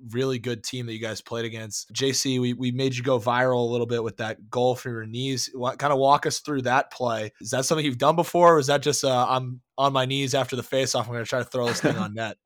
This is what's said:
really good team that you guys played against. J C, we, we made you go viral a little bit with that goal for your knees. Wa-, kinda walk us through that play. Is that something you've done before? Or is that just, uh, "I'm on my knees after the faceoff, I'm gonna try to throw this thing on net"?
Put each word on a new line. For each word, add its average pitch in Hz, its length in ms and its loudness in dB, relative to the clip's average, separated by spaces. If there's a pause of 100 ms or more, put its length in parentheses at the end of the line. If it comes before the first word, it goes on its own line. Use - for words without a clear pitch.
(120)
really 131 280 -2
good 113 260 -6
team 123 220 -8
that 113 80 -8
you 110 60 -10
guys 110 200 -6
played 117 240 -6
against. 110 480 -10
J 131 200 0
C, 131 260 0
we, 123 160 0
we 123 180 -2
made 131 240 0
you 123 60 -4
go 127 180 2
viral 123 400 2
a 117 100 0
little 120 160 0
bit 117 160 -2
with 110 140 -6
that 110 340 -8
goal 123 240 2
for 127 140 -10
your 113 160 -8
knees. 123 500 -4
Wa-, 123 220 -4
kinda 143 200 0
walk 135 280 4
us 151 140 -2
through 139 240 -4
that 123 280 2
play. 113 400 -4 (120)
Is 110 80 -10
that 131 160 0
something 156 180 0
you've 127 140 -2
done 151 180 4
before? 170 400 6
Or - 20 6
is 139 100 2
that 143 140 2
just, 147 220 0
uh, 123 240 4
"I'm 127 320 -2 (180)
on 139 140 4
my 131 120 2
knees 135 300 -2
after 127 220 0
the 117 60 -4
faceoff, 131 440 0
I'm 120 60 -10
gonna 117 120 -4
try 127 140 -2
to 117 60 -2
throw 123 240 -2
this 113 120 -2
thing 131 160 2
on 107 180 -6
net"? 110 320 -6